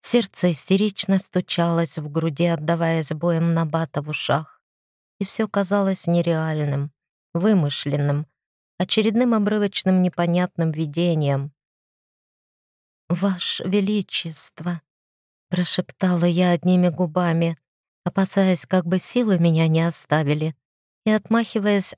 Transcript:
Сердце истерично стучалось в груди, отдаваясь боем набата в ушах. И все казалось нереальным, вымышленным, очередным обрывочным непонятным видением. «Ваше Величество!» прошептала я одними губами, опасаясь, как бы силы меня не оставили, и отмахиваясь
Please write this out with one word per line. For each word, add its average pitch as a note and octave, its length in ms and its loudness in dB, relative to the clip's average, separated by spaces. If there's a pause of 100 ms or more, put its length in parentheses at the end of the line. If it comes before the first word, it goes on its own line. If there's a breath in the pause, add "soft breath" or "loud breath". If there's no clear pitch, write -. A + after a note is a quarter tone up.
Сердце G#3+ 520 0
истерично G3 640 0
стучалось E3+ 800 -2
в D3 120 -8
груди, D#3+ 360 -2
отдаваясь E3 680 0
боем E3 420 0
набата D#3+ 460 -2
в D3+ 80 -10
ушах. D3+ 540 -4 (560)
И G3+ 60 -4
все A3 240 -4
казалось F#3+ 580 -2
нереальным, D#3+ 880 0 (420)
вымышленным, D3 920 0 (520)
очередным A3 560 0
обрывочным G3+ 680 0
непонятным F3 720 0
видением. D3+ 800 -2 (1600)
«Ваше F#3 560 -2
Величество!» F#3 1160 -4 (680)
прошептала F3+ 760 -2
я F3 260 2
одними F3+ 380 4
губами, E3 680 0 (460)
опасаясь, F#3+ 640 0
как F#3 200 0
бы F3+ 120 0
силы A3 400 0
меня E3 300 4
не D#3+ 140 2
оставили, D#3 720 -2 (480)
и G#3+ 60 2
отмахиваясь G#3+ 880 0